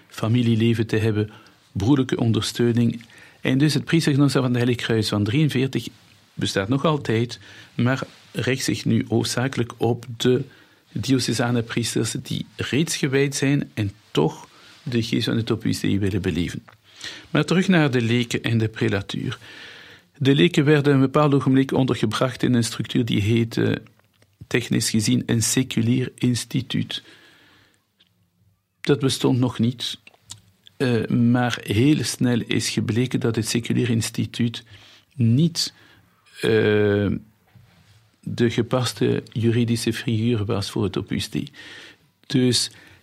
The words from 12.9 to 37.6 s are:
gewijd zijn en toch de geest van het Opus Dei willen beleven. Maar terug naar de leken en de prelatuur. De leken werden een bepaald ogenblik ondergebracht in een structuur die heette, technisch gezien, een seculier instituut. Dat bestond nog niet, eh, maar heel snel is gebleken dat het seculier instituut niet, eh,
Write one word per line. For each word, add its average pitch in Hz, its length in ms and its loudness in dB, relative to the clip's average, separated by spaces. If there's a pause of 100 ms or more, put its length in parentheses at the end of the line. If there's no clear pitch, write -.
gewijd 139 400 0
zijn 143 380 0
en 101 180 -4 (200)
toch - 360 0 (360)
de 120 200 -2
geest 120 220 -2
van 120 120 0
het 113 140 -2
Opus 110 280 -2
Dei 101 200 0
willen 95 220 -2
beleven. 85 420 -4 (640)
Maar 151 160 0
terug 180 220 2
naar 160 240 4
de 127 100 2
leken 120 420 0
en 113 140 0
de 107 100 2
prelatuur. - 720 -4 (840)
De 135 140 4
leken 165 300 4
werden 143 280 4
een 135 60 4
bepaald 135 340 4
ogenblik 135 380 4
ondergebracht 127 720 0
in 127 100 2
een 117 100 2
structuur 120 420 -2
die 113 160 0
heette, 117 600 0 (640)
technisch 123 420 0
gezien, 117 360 0
een 117 180 0
seculier 127 720 0
instituut. - 880 -4 (1800)
Dat 147 180 2
bestond 131 400 2
nog 123 200 0
niet, - 400 -2 (800)
eh, 120 300 0
maar 123 560 2
heel 131 400 2
snel 120 440 0
is 104 220 -2
gebleken 113 500 -2
dat 117 160 -2
het 110 120 -2
seculier 120 420 -2
instituut 117 720 -4 (520)
niet, 135 580 2 (680)
eh, 104 640 2 (1120)